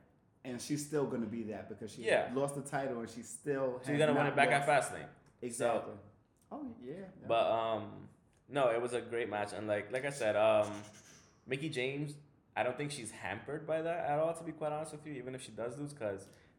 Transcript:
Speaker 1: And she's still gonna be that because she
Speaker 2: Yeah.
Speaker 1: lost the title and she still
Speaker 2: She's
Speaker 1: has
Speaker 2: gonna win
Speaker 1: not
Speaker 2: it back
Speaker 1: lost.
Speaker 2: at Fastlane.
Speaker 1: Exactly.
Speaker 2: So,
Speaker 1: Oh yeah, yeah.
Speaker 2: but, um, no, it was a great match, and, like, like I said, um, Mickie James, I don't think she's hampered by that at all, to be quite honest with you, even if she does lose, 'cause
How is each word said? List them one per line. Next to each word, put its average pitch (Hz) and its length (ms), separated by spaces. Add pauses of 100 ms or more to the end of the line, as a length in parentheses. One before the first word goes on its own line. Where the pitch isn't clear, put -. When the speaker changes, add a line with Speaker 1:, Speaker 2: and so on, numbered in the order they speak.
(460)
Speaker 1:
And 123 160
she's 147 240
still 147 200
gonna 117 200
be 113 180
that 104 240
because 107 240
she 117 120
Speaker 2:
Yeah. 160 300
Speaker 1:
lost 139 220
the 143 60
title 135 380
and 113 100
she 120 140
still 135 580
Speaker 2:
She's 139 80
Speaker 1:
has 147 100
Speaker 2:
gonna 151 140
win 147 100
Speaker 1:
not 143 100
Speaker 2:
it - 40
back 143 140
Speaker 1:
lost. 143 180
Speaker 2:
at 143 140 (180)
Fastlane. 71 60 (340)
Speaker 1:
Exactly. 117 520
Speaker 2:
So, 104 60 (520)
Speaker 1:
Oh 285 140 (160)
yeah, 127 140
yeah. 190 320
Speaker 2:
but, 110 240
um, 104 560 (400)
no, 131 220
it 117 120
was 120 120
a 117 80
great 113 280
match, 104 220
and, 104 160
like, 104 240
like 131 140
I 143 60
said, 110 260
um, 107 340 (760)
Mickie 139 240
James, 139 440 (420)
I 107 80
don't 127 140
think 147 140
she's 110 200
hampered 135 560
by 160 140
that 165 280
at 147 100
all, 160 140
to 165 100
be 165 100
quite 156 180
honest 156 220
with 147 120
you, 151 80
even 127 220
if 127 60
she - 100
does 117 260
lose, 143 160
'cause 98 340 (320)